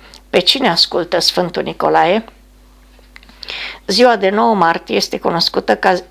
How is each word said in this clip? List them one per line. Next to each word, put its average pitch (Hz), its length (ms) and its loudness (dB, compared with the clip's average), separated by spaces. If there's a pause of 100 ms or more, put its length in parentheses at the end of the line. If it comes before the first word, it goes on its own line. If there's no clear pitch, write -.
(300)
pe - 80 2
cine - 300 0
ascultă 175 500 0
Sfântul 175 440 -2
Nicolae? 160 640 0 (1600)
Ziua 233 300 4
de 196 120 0
nouă 220 260 2
martie 175 420 0
este - 220 -4
cunoscută - 580 -2
ca, 190 180 2 (160)